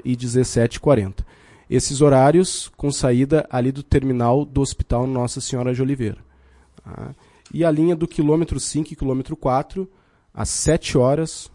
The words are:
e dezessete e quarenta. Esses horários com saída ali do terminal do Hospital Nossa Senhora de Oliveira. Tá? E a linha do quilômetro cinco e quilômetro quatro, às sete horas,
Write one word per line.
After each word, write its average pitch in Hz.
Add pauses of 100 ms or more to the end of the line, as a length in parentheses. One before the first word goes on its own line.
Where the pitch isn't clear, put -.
e 127
dezessete 120
e -
quarenta. 107 (420)
Esses 127
horários 147
com 143
saída 139
ali 127
do 139
terminal 131
do 139
Hospital 127
Nossa 127
Senhora 127
de 127
Oliveira. 131 (640)
Tá? - (400)
E 160
a 160
linha 160
do 160
quilômetro 156
cinco 156
e -
quilômetro 131
quatro, 143 (460)
às 107
sete -
horas, 147